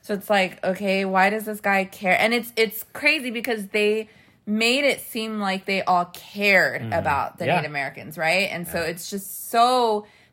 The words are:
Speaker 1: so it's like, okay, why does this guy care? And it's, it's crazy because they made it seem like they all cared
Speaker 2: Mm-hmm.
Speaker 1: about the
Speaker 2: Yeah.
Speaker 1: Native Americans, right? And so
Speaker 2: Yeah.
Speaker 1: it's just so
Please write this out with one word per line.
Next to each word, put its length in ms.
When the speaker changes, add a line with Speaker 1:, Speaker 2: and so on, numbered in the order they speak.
Speaker 1:
so 120
it's 160
like, 340
okay, 420
why 240
does 160
this 160
guy 240
care? 340
And 140
it's, 240
it's 340
crazy 400
because 360
they 420
made 380
it 160
seem 400
like 240
they 200
all 200
cared 680
Speaker 2:
Mm-hmm. 120
Speaker 1:
about 460
the 60
Speaker 2:
Yeah. 100
Speaker 1:
Native 160
Americans, 460
right? 340
And 160
so 140
Speaker 2:
Yeah. 60
Speaker 1:
it's 220
just 400
so 560